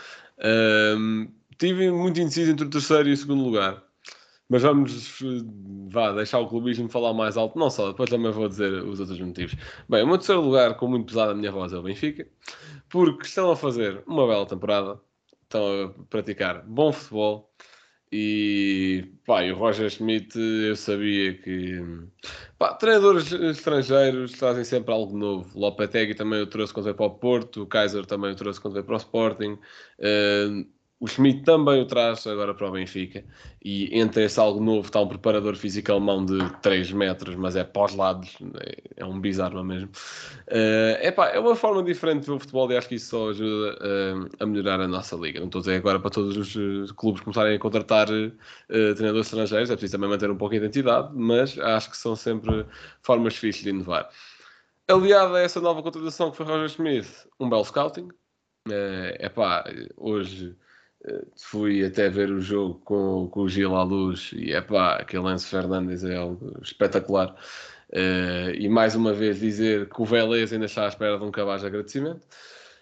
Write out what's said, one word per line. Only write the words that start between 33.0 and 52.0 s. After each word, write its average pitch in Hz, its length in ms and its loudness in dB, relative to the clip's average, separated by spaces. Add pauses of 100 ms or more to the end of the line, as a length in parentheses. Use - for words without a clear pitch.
E 98 240 -2 (100)
entre 110 240 4
esse 104 160 2
algo 107 240 4
novo 107 220 2
está 107 160 0
um 98 60 2
preparador 101 480 0
físico 104 360 -4
alemão 98 320 2
de 95 140 0 (240)
três 92 300 2
metros, 92 420 -2
mas 92 220 -4
é 90 80 0
para 101 220 0
os 98 100 -2
lados, 92 420 -2 (220)
é, - 240 -14 (140)
é 92 80 -10
um 95 140 -8
bizarro 92 440 -2
mesmo. 92 260 -6 (560)
Eh, 110 640 2
epá, 180 220 4
é - 100 0
uma 233 160 4
forma 214 260 2
diferente 160 400 0
de 139 60 -12
ver 143 60 -2
o 135 60 -4
futebol 131 320 -2
e 123 60 2
acho 120 100 -4
que 123 80 -6
isso 110 140 -10
só 110 220 -2
ajuda, 107 500 -4
eh, 98 320 0 (300)
a - 20 0
melhorar 101 340 0
a 92 80 0
nossa 92 280 -4
liga. 82 240 -6
Não 90 80 -6
estou 90 100 -6
a 92 60 -4
dizer 92 140 0
agora 95 220 2
para 98 120 -4
todos 101 260 -2
os, 104 180 -6
eh, 98 400 -4
clubes 104 280 -2
começarem 107 320 2
a 101 40 0
contratar, 107 520 2
eh, 110 800 0
treinadores 107 320 0
estrangeiros, 110 460 0
é - 20 0
preciso 98 200 -6
também 101 140 -2
manter 104 220 0
um 98 80 -2
pouco 101 160 -2
a 113 40 2
identidade, 120 580 0
mas 120 420 2
acho 110 320 0
que - 80 -16
são 113 180 -4